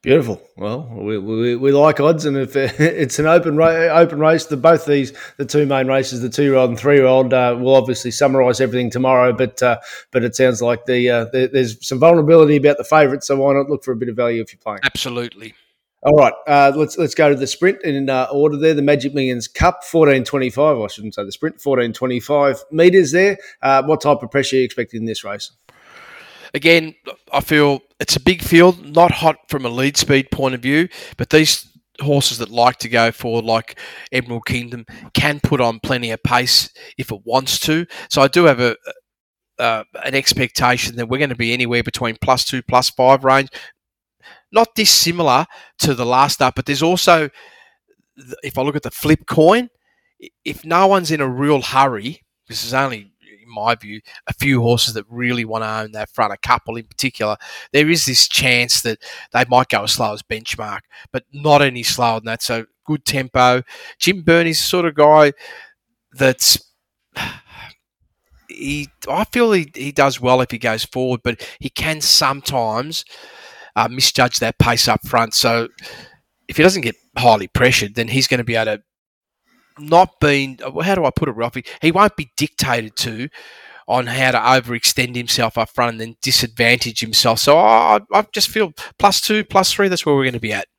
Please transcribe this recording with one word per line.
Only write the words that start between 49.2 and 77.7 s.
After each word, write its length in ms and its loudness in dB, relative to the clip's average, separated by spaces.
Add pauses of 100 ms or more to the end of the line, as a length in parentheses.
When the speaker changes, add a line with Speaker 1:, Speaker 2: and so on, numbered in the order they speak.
Speaker 2:
coin, 420 4 (720)
if 220 -12
no 220 2
one's 240 0
in 100 -2
a 80 -2
real 320 0
hurry, 640 -2 (240)
this 160 -12
is 100 -10
only, 380 -4 (100)
in 320 -20
my 220 -2
view, 260 -16 (240)
a 80 -10
few 300 -2
horses 320 0
that 120 -10
really 380 -6
wanna 220 -8 (160)
own 80 -16
that 180 -12
front, 240 -4
a 40 -14
couple 400 -4
in 100 -16
particular, 500 -6 (360)
there 180 2
is 140 0
this 220 0
chance 540 0
that 160 -6 (360)
they 140 2
might 220 2
go 140 -2
as 80 -4
slow 220 -4
as 100 -14
benchmark, 560 -12 (320)
but 200 -10
not 300 2
any 220 -2
slower 360 -2
than 60 -16
that. 160 -10
So 240 -6 (200)
good 200 -6
tempo. 560 0 (380)
Jim 240 -4
Burney's 360 2
the 60 -4
sort 200 -2
of 100 -4
guy 360 6 (840)
that's, 440 2 (580)
<sighs> 40 -14 (1300)
he, 400 -10 (180)
I 180 -2
feel 260 0
he, 240 0
he 160 -8
does 280 0
well 220 2
if 100 -4
he 60 -10
goes 280 -4
forward, 380 -6
but 240 -8 (120)
he 100 -12
can 320 -6
sometimes, 1040 -2 (720)
uh, 140 0
misjudge 500 0
that 200 -4
pace 280 2
up 200 -2
front. 260 0
So 360 0 (800)
if 100 -10
he 60 4
doesn't 180 4
get 140 -6 (220)
highly 300 2
pressured, 480 0